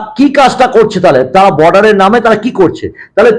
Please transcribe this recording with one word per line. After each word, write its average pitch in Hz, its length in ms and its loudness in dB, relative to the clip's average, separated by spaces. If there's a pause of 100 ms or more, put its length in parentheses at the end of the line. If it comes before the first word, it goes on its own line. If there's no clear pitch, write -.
(160)
কি 269 160 -2
কাজটা 254 340 0
করছে, 214 340 -2
তাহলে 147 240 0
তারা 190 260 2
বর্ডারের 180 460 2
নামে 196 240 0
তারা 226 160 0
কি 226 140 -6
করছে? 156 360 -2 (280)
তাহলে 226 240 2